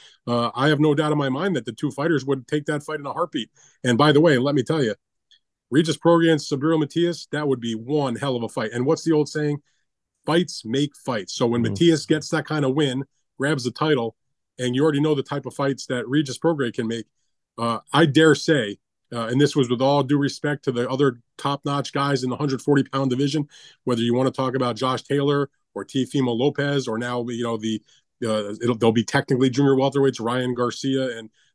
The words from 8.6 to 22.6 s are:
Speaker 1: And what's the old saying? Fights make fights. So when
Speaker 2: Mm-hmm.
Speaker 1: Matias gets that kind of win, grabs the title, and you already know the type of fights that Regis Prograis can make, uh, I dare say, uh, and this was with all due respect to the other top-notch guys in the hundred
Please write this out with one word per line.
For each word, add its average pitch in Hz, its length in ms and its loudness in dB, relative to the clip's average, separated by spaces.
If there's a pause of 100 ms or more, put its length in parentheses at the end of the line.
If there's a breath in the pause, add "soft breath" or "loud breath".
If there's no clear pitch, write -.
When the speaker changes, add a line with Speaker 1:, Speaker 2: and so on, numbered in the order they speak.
Speaker 1:
And 123 120 -2
what's 156 180 0
the 165 100 2
old 151 160 2
saying? 147 280 -2 (760)
Fights 170 240 0 (220)
make 143 160 -2 (160)
fights. 107 280 -6
So 127 100 0
when 117 140 0
Speaker 2:
Mm-hmm. 113 120 0
Speaker 1:
Matias 160 320 4
gets 156 240 -2
that 156 160 -2
kind 151 200 -2
of 131 60 0 (100)
win, 139 160 0 (420)
grabs 139 240 0
the 123 80 -2
title, 123 380 0 (500)
and 127 160 -2
you 139 80 2
already 147 220 2
know 151 100 2
the 135 80 -2 (100)
type 139 120 -6
of 120 80 -12
fights 139 340 -4
that 117 200 -6
Regis 135 300 -2
Prograis 143 360 -2
can 117 140 -4
make, 113 180 -6 (520)
uh, 117 220 -2 (220)
I - 40 8
dare 156 300 6
say, 117 420 0 (380)
uh, 117 140 -4
and 127 120 0
this 143 140 2
was 131 140 2
with 120 120 0
all 139 220 2
due 139 260 0
respect - 360 -6
to 135 60 -2
the 120 180 -2
other 135 200 2 (280)
top-notch 143 540 -4
guys 139 320 0
in 127 60 -2
the 120 80 -4
hundred 135 240 -2